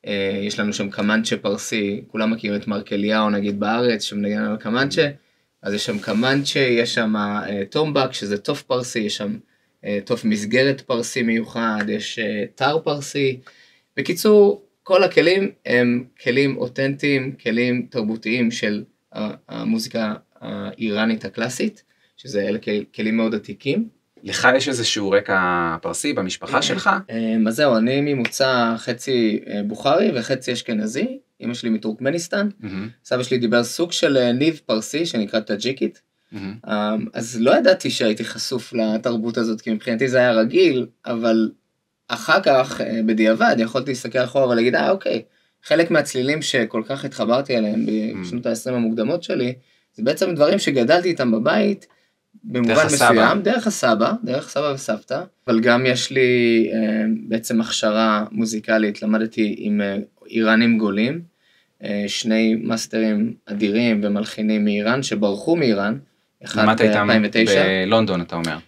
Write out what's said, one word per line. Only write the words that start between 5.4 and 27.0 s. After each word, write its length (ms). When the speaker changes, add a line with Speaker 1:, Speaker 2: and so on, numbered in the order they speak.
Speaker 1:
אז 120
יש 120
שם 120
קמנצ'ה, 640
יש 340
שם, 220
אה, 540
טומבק, 420
שזה 260
תוף 240
פרסי, 360
יש 180
שם, 200
אה, 200
תוף 200
מסגרת 560
פרסי 420
מיוחד, 680
יש, 300
אה, 260
טר 300
פרסי. 560
בקיצור, 640
כל 220
הכלים 460
הם 380
כלים 340
אותנטיים, 760
כלים 480
תרבותיים 600
של 340
ה-, 160
המוזיקה 680
האיראנית 840
הקלאסית, 580
שזה 320
אלה 100
כל-, 260
כלים 220
מאוד 180
עתיקים. 540
Speaker 2:
לך 340
יש 120
איזשהו 420
רקע 280
פרסי 300
במשפחה 500
שלך? 280